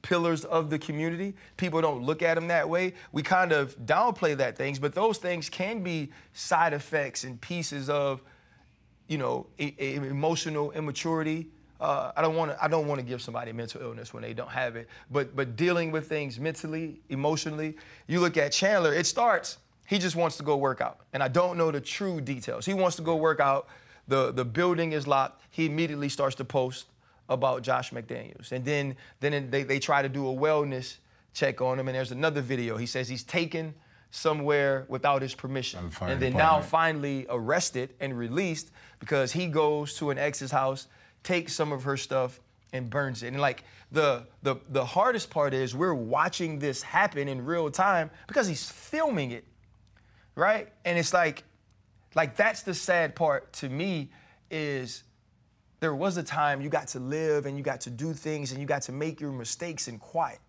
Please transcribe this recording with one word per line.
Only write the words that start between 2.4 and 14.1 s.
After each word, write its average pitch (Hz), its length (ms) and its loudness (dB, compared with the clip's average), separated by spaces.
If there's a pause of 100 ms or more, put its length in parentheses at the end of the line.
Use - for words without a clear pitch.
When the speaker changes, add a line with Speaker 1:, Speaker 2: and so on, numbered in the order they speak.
Speaker 1:
that 160 180 4
way. 180 260 0 (200)
We 151 100 -2
kind 185 300 4
of 139 320 2
downplay 170 520 4
that 123 200 0
things, 135 220 -2
but 143 140 -2
those 214 240 2
things 175 320 -4
can 208 340 -4
be 160 280 -4 (220)
side 165 400 2
effects 143 500 -2
and 127 160 -10
pieces 147 500 -4
of, 139 320 0 (840)
you 151 100 -2
know, 127 300 -2 (100)
e-, 143 220 -6
e-, 135 160 -4
emotional 147 760 -2
immaturity. 160 760 -2 (320)
Uh, 139 380 -2
I 151 40 2
don't 160 140 2
wanna, 156 260 -2
I 156 60 2
don't 156 200 2
wanna 143 160 -2
give 120 180 -6
somebody 117 320 -8
mental 117 280 -8
illness 117 320 -12